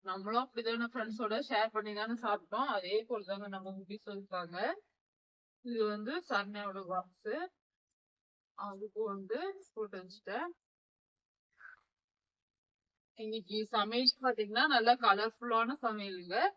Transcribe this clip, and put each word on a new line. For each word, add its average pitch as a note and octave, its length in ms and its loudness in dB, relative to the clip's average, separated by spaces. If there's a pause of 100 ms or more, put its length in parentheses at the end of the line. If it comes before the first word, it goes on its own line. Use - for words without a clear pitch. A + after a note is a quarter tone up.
நம்மளும் G#3 360 0
அப்படிதானே A#3 480 -2
ஃப்ரெண்ட்ஸோட A3 440 -2 (120)
ஷேர் A3 260 2
பண்ணி G#3+ 220 -2
தானே A3+ 260 -2
சாப்பிட்டோம். A3 520 0
அதே F#3+ 240 0 (100)
போல G#3 220 -4
தாங்க G3+ 240 -4
நம்ம F#3+ 240 -8
குட்டீஸும் G3+ 380 -10
இருக்காங்க. F3+ 420 -8 (1080)
இது A#3 120 -2 (100)
வந்து G#3+ 220 -4 (160)
சரண்யாவோட G3+ 520 -2 (120)
பாக்ஸ், F#3 420 -6 (1300)
அதுக்கு G3+ 320 -8 (120)
வந்து G3 280 -4 (340)
போட்டு G3+ 260 -6
வச்சுட்டேன். G3 480 -6 (2750)
இன்னைக்கு G#3+ 340 -4 (160)
சமையல் A#3 520 2
பாத்தீங்கன்னா A3+ 380 2 (120)
நல்லா A#3 180 8 (120)
கலர்ஃபுல்லான A3+ 760 4
சமையலுங்க. G3+ 540 -2 (180)